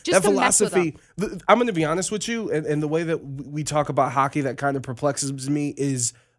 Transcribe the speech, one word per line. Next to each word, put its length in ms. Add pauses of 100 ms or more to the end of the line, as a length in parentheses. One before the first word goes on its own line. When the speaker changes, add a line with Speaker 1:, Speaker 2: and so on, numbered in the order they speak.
Speaker 1:
Just 200
Speaker 2:
that 60
Speaker 1:
to 60
mess 260
with 120
Speaker 2:
philosophy, 180
Speaker 1:
him. 80 (180)
Speaker 2:
the, 320
I'm 100
gonna 140
be 140
honest 260
with 160
you, 220
and, 160
and 160
the 60
way 160
that 120
w-, 340
we 140
talk 240
about 240
hockey 300
that 160
kind 180
of 60
perplexes 640
me 260
is 380 (260)